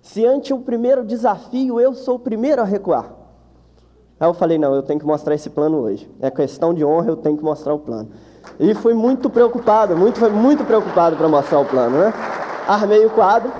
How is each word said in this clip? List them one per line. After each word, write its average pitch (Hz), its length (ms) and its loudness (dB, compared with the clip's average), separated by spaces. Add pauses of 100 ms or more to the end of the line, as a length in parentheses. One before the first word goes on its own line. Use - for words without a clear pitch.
se - 240 -4
ante 269 300 0
o 247 60 -6
primeiro 240 420 0
desafio 233 760 -2
eu 262 120 4
sou 247 220 -4
o 254 60 -4
primeiro 247 420 -2
a - 20 2
recuar?" 190 420 -2 (1120)
Aí 160 80 2
eu 170 60 0
falei: 165 240 0
"Não, 139 180 0
eu 135 80 -2
tenho 147 160 -4
que 151 40 -18
mostrar 151 300 -2
esse - 160 -8
plano 156 280 -2
hoje. 110 300 -6 (120)
É 131 100 -2
questão 165 420 -2
de 156 120 -2
honra, 160 240 0
eu 160 80 -2
tenho 151 200 -2
que 151 60 -8
mostrar 151 320 -4
o 147 60 -6
plano." 110 300 -10 (500)
E 202 140 2
fui 233 200 2
muito 254 340 0
preocupado, 220 680 2
muito, 208 240 2
fui 226 100 4
muito 247 340 2
preocupado 175 520 2
pra 160 120 0
mostrar 147 300 2
o 139 60 4
plano, 127 340 0
né? 208 160 2 (540)
Armei 208 360 4
o 220 60 4
quadro 220 500 2